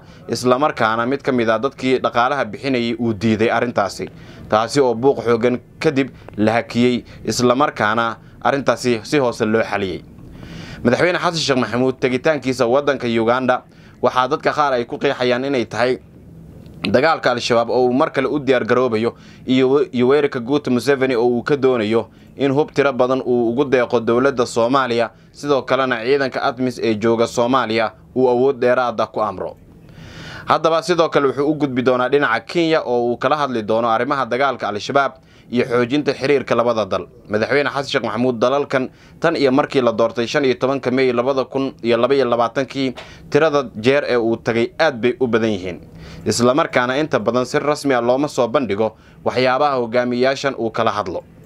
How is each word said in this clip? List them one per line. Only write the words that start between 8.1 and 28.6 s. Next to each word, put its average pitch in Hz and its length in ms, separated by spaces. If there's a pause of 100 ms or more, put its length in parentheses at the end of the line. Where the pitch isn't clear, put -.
arrintaasi 120 600
si - 160
hoose 120 260
loo 110 180
xaliyey. 98 400 (800)
Madaxweyne 147 360
Xasan 165 200
Sheekh 131 200
Maxamuud 123 400
tegitaankiisa 127 680
waddanka 131 400
Uganda 120 560 (380)
waxaa 127 260
dadka 151 240
qaar 139 220
ay 120 120
ku 147 120
qeexayaan 127 480
inay 135 200
tahay 123 340 (880)
dagaalka 135 480
Al-Shabaab 117 340
oo 120 180
uu 123 60
mar 151 220
kale 131 160
u 147 80
diyaar 127 240
garoobayo, 117 480 (340)
iyo 127 240
we-, 139 220
iyo 123 160
weerarka 143 320
Guuta 135 320
Museveni 131 440
oo 117 120
uu 120 160
ka 147 140
doonayo 113 500 (300)
in 139 180
hub 151 160
tiro 139 220
badan 127 280
uu 120 300
ugu 131 140
deeqo 123 340
dowladda 120 460
Soomaaliya, 117 640 (220)
sidoo 143 280
kalena 127 440
ciidanka 135 360
atmis 127 380
ee 113 160
jooga 113 320
Soomaaliya 113 640 (240)
uu 127 140
awood 131 320